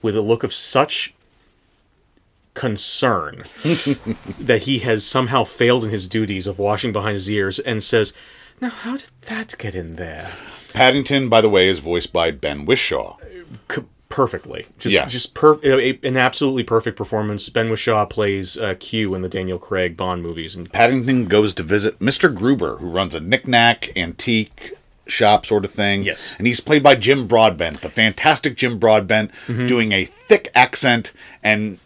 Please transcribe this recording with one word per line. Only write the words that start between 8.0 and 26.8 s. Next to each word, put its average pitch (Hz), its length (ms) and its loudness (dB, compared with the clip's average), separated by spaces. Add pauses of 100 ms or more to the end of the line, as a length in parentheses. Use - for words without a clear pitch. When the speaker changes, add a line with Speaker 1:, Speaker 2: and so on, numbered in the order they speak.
Speaker 1:
"Now, 247 100 -4
how 247 280 -8
did - 120 -14 (140)
that 220 340 -10
get 107 180 -10
in 82 200 -10
there?" 82 340 -12 (440)
Speaker 2:
Paddington, 131 560 2
by 113 120 6
the 107 80 6
way, 95 180 6
is 92 120 0
voiced 82 340 -4
by 82 180 2
Ben 71 340 -8
Whishaw. 76 520 -2 (560)
Speaker 1:
C-, - 80 -6 (280)
perfectly. - 560 -4 (140)
Just, - 140 0
Speaker 2:
Yes. - 180 2
Speaker 1:
just 120 220 -8
per-, 151 300 4
a, 135 300 4
a, 131 100 -8
an 131 140 -2
absolutely 131 460 0
perfect 113 340 0
performance. 107 520 -4
Ben 113 200 0
Whishaw 107 400 0
plays, 98 480 -2
uh, 98 220 -4
Q 107 360 -4
in 92 60 -6
the 92 80 -6
Daniel 92 300 -4
Craig 90 380 -4
Bond 90 260 -4
movies. 82 320 -8
And 87 160 -14
Speaker 2:
Paddington 123 560 2
goes 104 280 4
to 92 80 -6
visit 101 360 0
Mister 139 300 2
Gruber, 101 480 -2
who 87 120 -10
runs 87 260 -4
a 78 40 -6
knick-knack, 117 800 2
antique 104 760 -4 (340)
shop 107 380 4
sort 104 200 0
of 101 60 -8
thing. 101 320 0
Speaker 1:
Yes. - 340 -6
Speaker 2:
And 104 100 0
he's 120 140 0
played 147 220 2